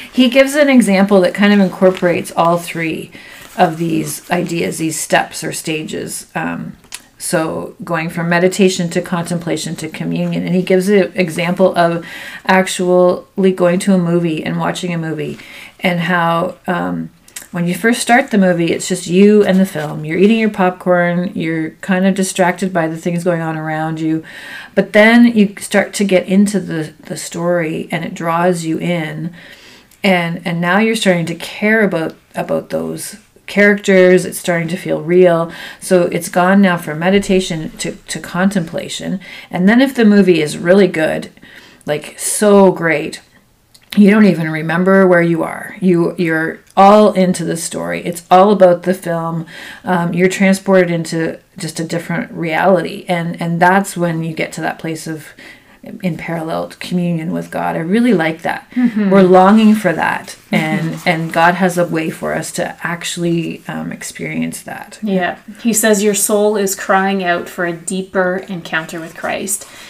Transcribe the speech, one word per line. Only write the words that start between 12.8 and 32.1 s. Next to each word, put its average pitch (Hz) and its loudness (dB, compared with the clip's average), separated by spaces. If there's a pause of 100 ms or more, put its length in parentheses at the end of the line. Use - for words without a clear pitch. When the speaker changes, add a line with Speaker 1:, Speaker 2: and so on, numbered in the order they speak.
Speaker 1:
going 180 2
to 196 2
a 185 4
movie 170 0
and 170 -4
watching 170 -4
a 170 -4
movie 156 -8 (420)
and 175 -2
how, 170 0 (100)
um, 175 -6 (420)
when 175 -4
you 175 -2
first 226 0
start 262 2
the 220 2
movie, 175 2
it's - -4
just 175 -4
you 202 6
and 190 2
the 190 4
film. 156 -8
You're 160 -4
eating 214 4
your 220 0
popcorn. 180 0
You're 160 -4 (100)
kind 185 -2
of 190 2
distracted 185 -2
by 165 0
the 165 -8
things 175 -4
going 170 0
on 165 -4
around 156 -4
you. 160 -2 (500)
But 196 0
then 226 6 (120)
you 202 4
start - -2
to 208 -2
get 185 2
into 196 2
the, 165 -6 (120)
the - -10
story 170 -4
and 160 -6
it - -8
draws 170 0
you 160 -2
in. 160 -6 (720)
And, 175 0
and 170 -4
now 175 0
you're 226 0
starting 180 0
to 170 -6
care 214 -2
about, 165 -2 (200)